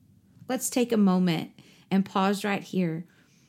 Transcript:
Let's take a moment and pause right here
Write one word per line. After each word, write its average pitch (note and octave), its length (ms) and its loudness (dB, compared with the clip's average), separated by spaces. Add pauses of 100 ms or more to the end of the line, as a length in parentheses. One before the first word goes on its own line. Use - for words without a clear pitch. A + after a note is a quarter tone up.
(480)
Let's B3+ 200 -4
take A#3+ 240 0
a A3+ 40 2
moment F#3 560 2 (380)
and F#3+ 140 2
pause G3 400 -2
right G3+ 180 -4
here E3+ 440 -4 (420)